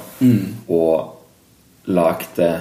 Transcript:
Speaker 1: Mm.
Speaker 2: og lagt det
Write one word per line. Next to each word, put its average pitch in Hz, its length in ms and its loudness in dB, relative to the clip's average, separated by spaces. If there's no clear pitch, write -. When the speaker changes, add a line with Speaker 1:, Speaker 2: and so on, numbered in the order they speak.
Speaker 1:
Mm. 120 240 4
Speaker 2:
og - 1300 -4
lagt 87 480 0
det 85 220 2